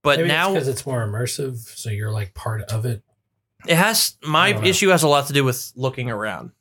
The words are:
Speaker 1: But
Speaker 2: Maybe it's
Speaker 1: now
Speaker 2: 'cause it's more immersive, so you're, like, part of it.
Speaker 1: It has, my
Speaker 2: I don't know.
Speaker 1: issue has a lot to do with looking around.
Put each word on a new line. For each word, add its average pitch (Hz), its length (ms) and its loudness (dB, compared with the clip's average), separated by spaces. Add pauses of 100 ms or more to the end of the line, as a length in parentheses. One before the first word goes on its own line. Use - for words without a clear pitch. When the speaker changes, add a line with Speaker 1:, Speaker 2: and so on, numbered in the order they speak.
Speaker 1:
But 143 160 4
Speaker 2:
Maybe 165 120 2
it's 147 40 2
Speaker 1:
now 180 200 2
Speaker 2:
'cause 143 140 0
it's 127 180 -4
more 123 220 -2
immersive, 123 500 -4 (200)
so 117 120 -8
you're, 107 220 -4
like, 104 220 -6
part 107 300 -6
of 110 220 -4
it. 113 160 -4 (640)
Speaker 1:
It 170 120 2
has, 208 440 2
my 156 260 2
Speaker 2:
I 208 40 4
don't 208 120 0
know. 180 60 4
Speaker 1:
issue 190 200 2
has 170 140 6
a 156 40 4
lot 143 200 4
to 143 60 -6
do 139 120 4
with - 320 -2
looking 127 320 -4
around. 104 520 -6